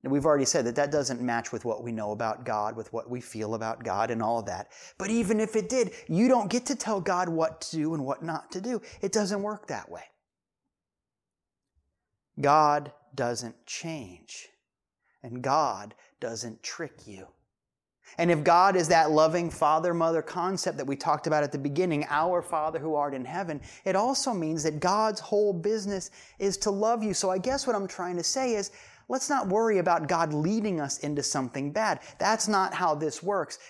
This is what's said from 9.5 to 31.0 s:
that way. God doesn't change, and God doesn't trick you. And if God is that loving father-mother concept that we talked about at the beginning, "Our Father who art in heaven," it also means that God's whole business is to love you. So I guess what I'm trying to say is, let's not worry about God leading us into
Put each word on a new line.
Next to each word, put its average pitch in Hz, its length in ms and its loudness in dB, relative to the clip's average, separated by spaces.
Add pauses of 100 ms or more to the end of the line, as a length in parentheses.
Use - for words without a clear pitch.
that 113 240 -10
way. 85 140 -14 (2250)
God 147 520 4 (240)
doesn't 120 500 -4
change, 117 840 -12 (760)
and 123 180 -10
God 127 540 0 (240)
doesn't 113 420 -8
trick - 460 -12
you. 95 180 -16 (960)
And 170 100 4
if 156 140 4
God 180 320 8
is 165 140 2
that 165 200 6
loving 160 400 6
father-mother 165 720 2
concept 180 560 -4
that 139 80 -4
we 139 100 -2
talked 147 300 0
about 151 180 2
at 139 80 -2
the 143 60 -6
beginning, 147 540 0
"Our 165 320 2
Father 160 340 -2
who 151 160 -2
art 143 220 0
in 127 100 -6
heaven," 160 340 -6 (260)
it 185 100 0
also 247 400 0
means 160 260 -2
that 151 180 -2
God's 208 400 2
whole 208 320 2
business 196 600 -2 (260)
is 196 200 0
to - 120 0
love 214 320 0
you. 208 140 0
So 190 160 0
I 185 80 0
guess 262 260 -2
what 240 100 0
I'm 196 120 -2
trying 180 300 -6
to 170 60 -4
say 262 300 0
is, 202 160 -2 (380)
let's 254 220 -2
not 269 180 0
worry 214 300 4
about 170 300 2
God 165 260 2
leading 190 460 0
us 139 200 -4
into 147 220 -2